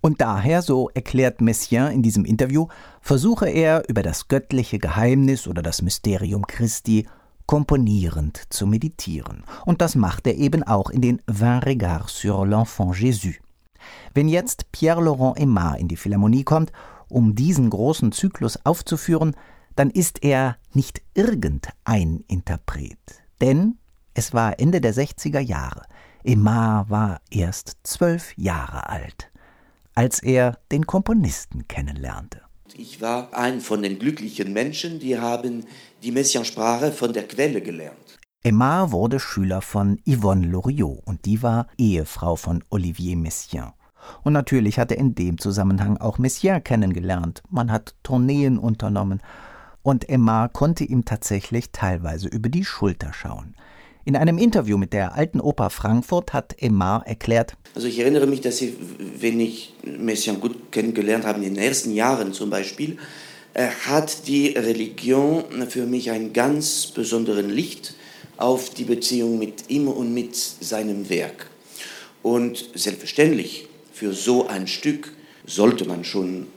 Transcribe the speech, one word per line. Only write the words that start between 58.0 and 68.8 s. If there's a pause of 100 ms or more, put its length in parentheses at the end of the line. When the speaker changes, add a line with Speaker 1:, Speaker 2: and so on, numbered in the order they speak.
Speaker 2:
mich,
dass
ich, (440)
wenn
ich (100)
Messiaen
gut
kennengelernt
habe,
in
den
ersten
Jahren
zum
Beispiel, (560)
äh, (180)
hat
die
Religion (240)
für
mich
ein
ganz
besonderen
Licht (400)
auf
die